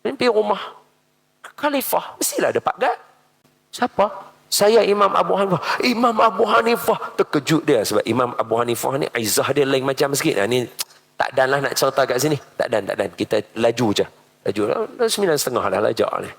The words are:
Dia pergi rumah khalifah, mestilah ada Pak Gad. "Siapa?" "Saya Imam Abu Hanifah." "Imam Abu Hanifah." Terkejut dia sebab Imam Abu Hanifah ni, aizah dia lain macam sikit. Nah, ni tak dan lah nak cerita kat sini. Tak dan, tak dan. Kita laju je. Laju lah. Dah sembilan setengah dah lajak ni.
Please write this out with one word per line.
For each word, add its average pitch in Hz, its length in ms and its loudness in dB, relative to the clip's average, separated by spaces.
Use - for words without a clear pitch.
Dia 262 160 -6
pergi 247 160 0
rumah 208 260 0
khalifah, - 600 -2
mestilah - 320 -2
ada - 80 -2
Pak - 240 -2
Gad. - 160 0
"Siapa?" 208 420 -2
"Saya 214 320 4
Imam 202 320 2
Abu 180 240 2
Hanifah." 190 240 0
"Imam 240 320 2
Abu 220 320 2
Hanifah." 226 640 0
Terkejut 156 560 0
dia 113 160 4
sebab 104 240 0
Imam 120 240 0
Abu 113 240 -2
Hanifah 120 420 -2
ni, 156 140 -2
aizah 120 400 -2
dia 143 100 2
lain 135 220 0
macam 139 320 0
sikit. 135 240 0
Nah, 101 80 0
ni 123 160 0
tak - 160 -2
dan 131 160 2
lah 143 80 0
nak 127 160 -4
cerita 139 260 0
kat 127 140 0
sini. 139 240 0
Tak - 100 -2
dan, 107 140 0
tak 98 160 -6
dan. 98 160 -2
Kita 107 260 -2
laju 120 320 2
je. 98 120 0
Laju 101 240 -4
lah. 117 120 0
Dah 240 80 2
sembilan 202 320 2
setengah 120 320 -2
dah 95 160 0
lajak 113 260 0
ni. - 140 -14